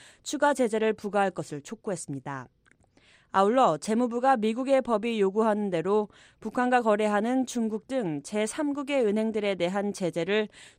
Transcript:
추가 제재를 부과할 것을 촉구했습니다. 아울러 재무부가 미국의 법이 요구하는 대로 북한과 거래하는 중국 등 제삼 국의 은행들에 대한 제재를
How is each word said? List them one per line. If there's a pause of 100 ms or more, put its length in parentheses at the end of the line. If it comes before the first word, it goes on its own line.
(220)
추가
제재를
부과할
것을
촉구했습니다. (880)
아울러
재무부가
미국의
법이
요구하는
대로 (300)
북한과
거래하는
중국
등
제삼
국의
은행들에
대한
제재를 (320)